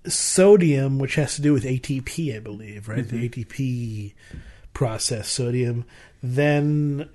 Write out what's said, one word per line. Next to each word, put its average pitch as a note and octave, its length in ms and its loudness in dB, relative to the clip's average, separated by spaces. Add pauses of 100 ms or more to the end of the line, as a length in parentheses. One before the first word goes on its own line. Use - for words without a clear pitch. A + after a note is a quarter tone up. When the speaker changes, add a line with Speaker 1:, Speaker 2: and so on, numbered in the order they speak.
Speaker 1:
sodium, D#3+ 920 6
which C3+ 180 -2
has D3 200 0
to C#3+ 60 -8
do D3 100 6
with C#3 140 2
A B2+ 120 -2
T C3+ 220 -4
P, C#3+ 340 -6
I G#2+ 60 -10
believe, G#2+ 480 -14
right? A2+ 180 -4
The A#2 100 -6
Speaker 2:
Mm-hmm. A#2 100 -4
Speaker 1:
A - 20 -2
T A#2 160 -8
P A#2 680 -6 (580)
process, A#2 560 -4
sodium. A#2+ 560 -2 (380)
Then, D3 920 0